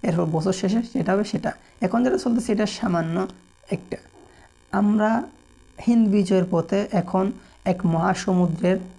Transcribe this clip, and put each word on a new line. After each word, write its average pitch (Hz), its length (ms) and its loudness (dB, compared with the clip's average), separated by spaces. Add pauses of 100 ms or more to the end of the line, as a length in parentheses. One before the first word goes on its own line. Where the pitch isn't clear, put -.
এরপর 170 220 0
বছর 160 280 0
শেষে 202 280 0 (120)
যেটা 185 200 0
হবে 202 100 2
সেটা। - 280 -4 (300)
এখন 233 220 0
যেটা 262 140 2
চলতেছে, 240 340 -2
এটা 214 140 0
সামান্য 170 640 -2 (440)
একটা। - 260 -8 (720)
আমরা 214 520 2 (640)
হিন্দ 233 220 4
বিজয়ের 190 420 4
পথে 180 400 0
এখন 190 400 0 (340)
এক 180 200 -2
মহাসমুদ্রের 180 920 2 (220)